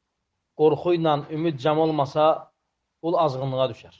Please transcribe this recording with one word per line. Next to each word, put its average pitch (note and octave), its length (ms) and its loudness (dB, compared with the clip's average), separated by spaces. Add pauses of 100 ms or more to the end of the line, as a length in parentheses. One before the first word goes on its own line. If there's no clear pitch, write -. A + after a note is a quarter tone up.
(580)
qorxu D3+ 380 2
ilə D#3 220 2 (140)
ümid D#3 280 -4
cəm D#3 200 0
olmasa, D#3 460 2 (760)
qul E3+ 160 -2
azğınlığa C3 540 -2
düşər. - 280 -20